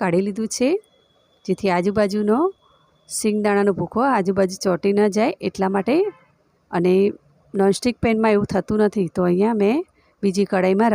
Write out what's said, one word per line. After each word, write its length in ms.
કાઢી 260
લીધું 300
છે, 120
જેથી 320
આજુબાજુનો 600
સિંગદાણાનો 720
ભૂકો 300
આજુબાજુ 560
ચોંટી 340
ન 20
જાય 220
એટલા 280
માટે. 200
અને 220
નોનસ્ટિક 500
પેનમાં 320
એવું 160
થતું 340
નથી, 300
તો 120
અહીંયા 340
મેં 140
બીજી 300
કઢાઈમાં 420